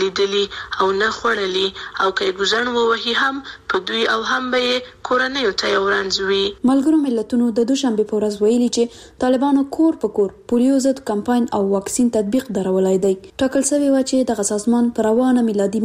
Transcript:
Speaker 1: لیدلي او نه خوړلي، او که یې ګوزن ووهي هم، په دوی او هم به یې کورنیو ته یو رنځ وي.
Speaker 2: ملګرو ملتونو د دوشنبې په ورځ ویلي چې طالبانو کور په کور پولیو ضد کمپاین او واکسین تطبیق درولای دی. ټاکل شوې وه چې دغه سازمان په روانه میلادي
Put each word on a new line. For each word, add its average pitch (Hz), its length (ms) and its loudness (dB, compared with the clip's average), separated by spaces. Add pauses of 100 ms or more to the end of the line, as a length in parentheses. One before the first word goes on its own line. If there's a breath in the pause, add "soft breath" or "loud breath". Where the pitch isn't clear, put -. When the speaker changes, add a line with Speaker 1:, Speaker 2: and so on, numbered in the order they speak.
Speaker 1:
لیدلي 196 420 0 (360 loud breath)
او 190 120 2
نه 208 180 0
خوړلي، 196 580 -2 (320 loud breath)
او 190 120 0
که 196 120 -4
یې 185 140 0
ګوزن 220 300 -2
ووهي 233 540 0
هم، 269 200 -2 (300 loud breath)
په 190 60 0 (100)
دوی 226 160 -2 (100)
او 226 80 -2
هم 254 280 -4
به 254 80 0
یې 247 180 0 (320 loud breath)
کورنیو 254 440 0
ته - 220 -2
یو 196 160 2
رنځ 196 300 -2
وي. 196 240 0 (260)
Speaker 2:
ملګرو 285 360 4
ملتونو 240 440 0
د 226 200 0
دوشنبې 233 400 0
په 214 100 0
ورځ 208 220 -2
ویلي 240 340 4
چې 233 80 2 (400 loud breath)
طالبانو 269 400 2 (120)
کور 320 280 2
په 208 40 2 (120)
کور 196 100 2 (220)
پولیو 254 340 4
ضد 262 240 0
کمپاین 233 360 0 (120)
او - 20 0 (120)
واکسین 202 440 0
تطبیق 214 320 0 (100)
درولای 190 460 2
دی. 190 100 2 (240 loud breath)
ټاکل 269 300 0
شوې 285 240 0
وه 269 100 2
چې 262 140 -2 (160)
دغه 214 100 -4 (100)
سازمان 233 440 0
په 220 120 0
روانه 247 420 2
میلادي 202 340 0